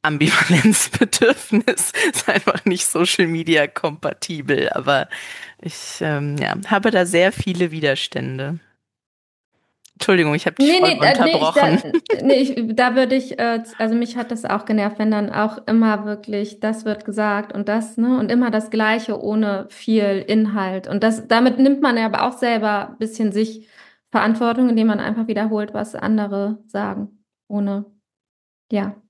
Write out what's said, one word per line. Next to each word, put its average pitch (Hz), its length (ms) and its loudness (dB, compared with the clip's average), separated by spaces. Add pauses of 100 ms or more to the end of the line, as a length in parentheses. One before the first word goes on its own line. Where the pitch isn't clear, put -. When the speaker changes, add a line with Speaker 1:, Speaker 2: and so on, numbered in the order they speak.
Speaker 1:
Ambivalenzbedürfnis - 1900 2 (100)
<laughs> 330 120 0
ist - 160 -4
einfach 190 360 -2
nicht 180 200 0
Social 175 420 2
Media 165 400 0
kompatibel, 147 1000 -4
aber 131 400 0 (520)
ich, - 400 -12
ähm, 147 360 -4
ja, - 180 -2 (120)
habe 208 240 0
da 185 160 2
sehr 180 240 4
viele 175 400 -4
Widerstände. 135 880 -4 (1300)
Entschuldigung, 165 420 2
ich 175 100 -4
hab - 120 -2
dich 277 100 6
Speaker 2:
Nee, 359 120 4
Speaker 1:
voll 359 160 4
Speaker 2:
nee, 226 40 -12
äh, 262 240 4
nee, 330 80 4
ich 311 160 2
Speaker 1:
unterbrochen. - 340 4 (280)
Speaker 2:
da, 427 120 0
nee, 269 140 4
ich, 262 200 0 (200)
da 247 200 2
würde 262 200 2
ich, 262 240 -4
äh, 233 240 -2 (140)
also 220 180 0
mich 240 220 -4
hat 240 140 -8
das 226 120 -6
auch 208 220 -2
genervt, 208 340 0
wenn 214 100 2
dann 208 220 0
auch 220 360 -4
immer 214 380 2
wirklich, 208 540 -6
das 220 240 -4
wird 214 220 -6
gesagt 208 480 -2
und 202 160 -4
das, 226 280 -2
ne, 247 220 2
und 214 100 0
immer 240 220 2
das 220 180 -2
Gleiche 220 520 0
ohne 208 480 0
viel 202 480 0 (100)
Inhalt. 208 600 0
Und 202 140 -2
das, 220 280 0
damit 247 300 4
nimmt 277 220 6
man 247 160 2
ja 226 100 0
aber - 200 -2
auch 247 100 -6
selber 214 520 0
ein - 80 -20
bisschen 220 340 -2
sich 220 360 -4 (440)
Verantwortung, 226 580 2
indem 226 180 2
man 208 120 2
einfach 226 280 -4
wiederholt, 214 460 -2
was 214 220 -8
andere 208 720 -2
sagen, 202 560 -6 (240)
ohne, 202 380 -4 (840)
ja. 202 240 -4 (140)